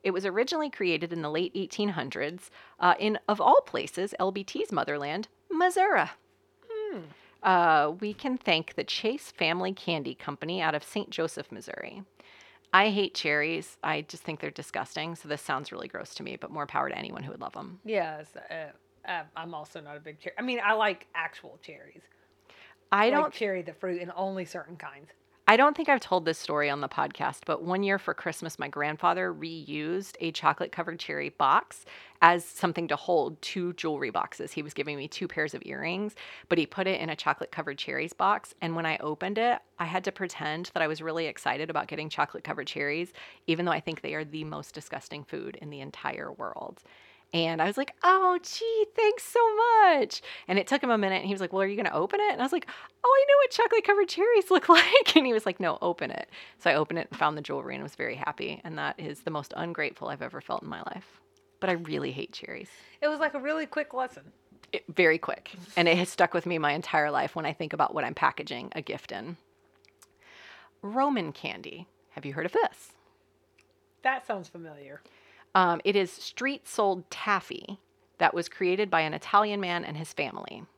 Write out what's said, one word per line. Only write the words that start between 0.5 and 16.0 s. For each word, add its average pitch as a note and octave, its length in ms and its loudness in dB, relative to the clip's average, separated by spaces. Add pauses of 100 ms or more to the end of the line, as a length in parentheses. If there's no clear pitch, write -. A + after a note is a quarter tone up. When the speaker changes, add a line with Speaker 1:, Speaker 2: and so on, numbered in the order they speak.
Speaker 1:
created E3+ 420 -2
in E3+ 100 -4
the D3+ 100 -4
late E3+ 240 -2
eighteen G#3 340 -2
hundreds, D#3 600 -6 (280)
uh, F3 200 6
in, G#3+ 180 2 (100)
of G#3 140 2
all D4+ 200 8
places, - 580 -4
L F#3+ 120 2
B G3 120 -6
T's - 280 -4
motherland, D3 560 -2 (220)
Missouri. F4+ 600 4 (600)
Speaker 2:
Hmm. G#4+ 300 -6 (420)
Speaker 1:
Uh, E3 580 6
we G#3 140 -4
can B3+ 240 -4
thank D#3+ 380 0
the E3+ 80 -2
Chase - 480 -4
Family F3+ 420 0
Candy D3 400 -4
Company D#3 480 -8
out D#3+ 140 2
of D3+ 80 -2
Saint - 260 -6
Joseph, D#3+ 420 -4
Missouri. - 520 -12 (720)
I G3 160 6
hate G3+ 260 0
cherries. D#3 680 -2
I D3+ 180 -2
just D3+ 220 -16
think D#3 160 -8
they're D3+ 120 -8
disgusting, - 640 -8
so - 120 -18
this D3 140 -6
sounds C#3+ 300 -4
really - 160 -10
gross - 280 -12